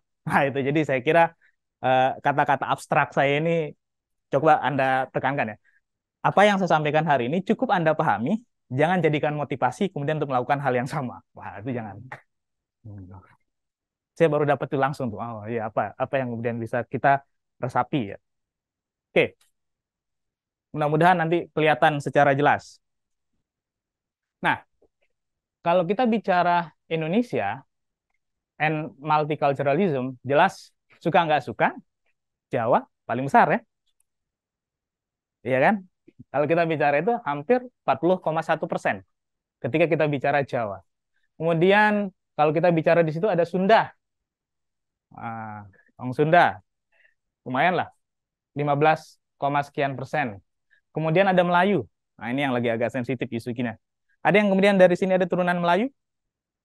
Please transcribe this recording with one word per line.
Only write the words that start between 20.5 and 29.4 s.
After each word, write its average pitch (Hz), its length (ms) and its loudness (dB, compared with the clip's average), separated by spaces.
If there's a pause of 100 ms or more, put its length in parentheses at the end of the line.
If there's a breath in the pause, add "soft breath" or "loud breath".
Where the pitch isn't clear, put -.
Mudah-mudahan 156 480 4
nanti 165 160 0 (160)
kelihatan 156 480 2
secara 143 320 4
jelas. 135 480 0 (1600)
Nah, 156 240 -2 (960)
kalau 175 240 2
kita 208 240 0
bicara 175 640 0 (160)
Indonesia 160 720 -2 (960)
and 156 400 -4
multiculturalism, 143 1300 0